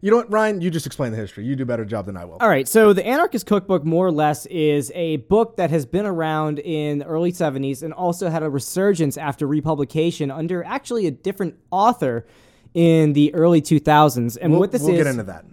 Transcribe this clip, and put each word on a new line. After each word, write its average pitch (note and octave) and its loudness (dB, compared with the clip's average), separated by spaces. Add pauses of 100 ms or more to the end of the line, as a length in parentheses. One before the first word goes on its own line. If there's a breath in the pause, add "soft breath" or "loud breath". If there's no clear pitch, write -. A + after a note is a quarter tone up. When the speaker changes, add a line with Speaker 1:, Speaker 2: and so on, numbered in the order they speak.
Speaker 1:
You G3 -2
know A3+ 6
what, A#3 -4
Ryan? G#3+ 0
You F3 -2
just D#3+ -4
explain B2+ -6
the A2 -6
history. G#2 -10
You C3+ -4
do C3 -4
a - -6
better A#2 -4
job G2+ -6
than F#2+ -10
I F2 -14
will. F2 -18
Speaker 2:
All A3+ 4
right, C3+ 2
so A3 6
the F#3 -2
Anarchist C4 -2
Cookbook, G3 0
more E3 0
or F3+ 0
less, D3+ 0
is D3+ -2
a E3 -4
book A3 0
that F3 0
has D3+ -2
been F#3+ -4
around D#3 -4
in D3+ -4
the C#3+ -8
early E3+ -2
seventies C#3 -4
and D#3 -10
also F3 -4
had D#3+ -2
a D#3 -4
resurgence D#3+ 0
after D3 -6
republication D3+ -2
under E3 -6
actually A3+ -4
a D#3 -2
different F#3 -6 (140)
author F3 0 (480 soft breath)
in D#3+ 4
the D3 4
early E3+ 4
two D3+ 2
thousands. B2 4
And B2 0
Speaker 1:
We'll, E3+ 6
Speaker 2:
what G3 0
this C#3+ -2
Speaker 1:
we'll E3+ 2
Speaker 2:
is, F3 4
Speaker 1:
get D3+ 4
into B2 -2
that. F2 -16